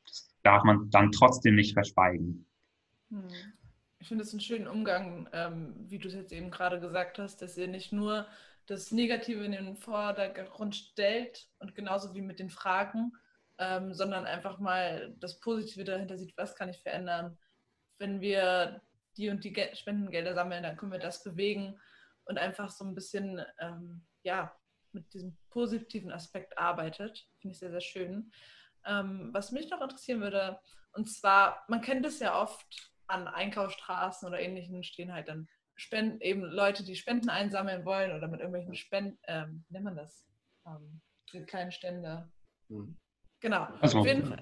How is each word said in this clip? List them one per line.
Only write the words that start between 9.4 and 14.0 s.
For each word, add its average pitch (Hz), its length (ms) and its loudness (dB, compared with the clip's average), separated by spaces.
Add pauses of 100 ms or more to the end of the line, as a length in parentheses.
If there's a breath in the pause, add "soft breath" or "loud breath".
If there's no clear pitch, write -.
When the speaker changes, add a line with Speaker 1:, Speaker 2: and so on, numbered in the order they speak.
Speaker 2:
in 208 100 -2
den 196 240 -6
Vordergrund 202 1000 -4
stellt 226 720 -2 (100)
und 196 160 -14
genauso 196 400 -4
wie 196 60 -8
mit 190 180 -8
den 190 120 -8
Fragen, 202 640 0 (460 soft breath)
ähm, 185 360 -2
sondern 190 320 -2